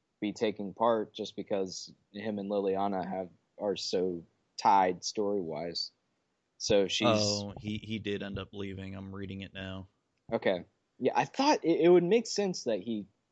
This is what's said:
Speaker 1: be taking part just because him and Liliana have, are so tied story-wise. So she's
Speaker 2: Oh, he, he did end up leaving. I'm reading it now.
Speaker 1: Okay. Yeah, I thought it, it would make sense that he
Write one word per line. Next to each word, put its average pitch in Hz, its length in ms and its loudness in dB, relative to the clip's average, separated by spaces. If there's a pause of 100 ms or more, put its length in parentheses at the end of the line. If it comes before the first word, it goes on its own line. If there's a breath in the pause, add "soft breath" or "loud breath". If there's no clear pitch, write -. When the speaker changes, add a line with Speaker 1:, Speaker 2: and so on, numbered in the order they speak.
(220)
Speaker 1:
be 104 100 -2
taking 101 420 -4
part 113 400 0
just - 220 -10
because 95 560 -6 (220)
him 104 260 -6
and 98 100 -6
Liliana 98 560 0
have, 92 220 -6 (320)
are 101 160 0
so 90 480 -2 (340)
tied 95 460 4
story-wise. 87 880 -4 (640)
So 101 300 2
she's 113 220 0
Speaker 2:
Oh, 104 500 0
he, 107 240 -6
he 107 160 -6
did 101 240 -6
end 147 160 -8
up 95 140 -12
leaving. 98 420 -10
I'm 95 180 -12
reading 98 280 -10
it 95 120 -14
now. 95 340 -10 (440)
Speaker 1:
Okay. 98 320 0 (360)
Yeah, 123 160 4
I 127 100 2
thought 269 400 2
it, 156 160 4
it 170 80 8
would 175 140 10
make 220 240 2
sense 196 360 -2
that 110 160 0
he 107 260 -4 (260)